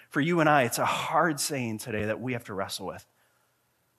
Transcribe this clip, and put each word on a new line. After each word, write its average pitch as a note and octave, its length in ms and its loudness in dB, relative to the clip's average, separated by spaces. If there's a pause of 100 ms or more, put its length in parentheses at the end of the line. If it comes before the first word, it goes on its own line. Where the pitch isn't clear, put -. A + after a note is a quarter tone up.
for D3 120 0
you E3+ 180 2
and D#3 80 6
I, D3 160 6
it's A#2 160 0
a B2 60 2
hard D#3 540 0
saying A#2 400 -4
today G#2+ 260 -4
that G#2+ 160 -2
we B2+ 120 -4
have A#2 120 -6
to A2 80 -12
wrestle F#2+ 340 -6
with. E2 180 -10 (920)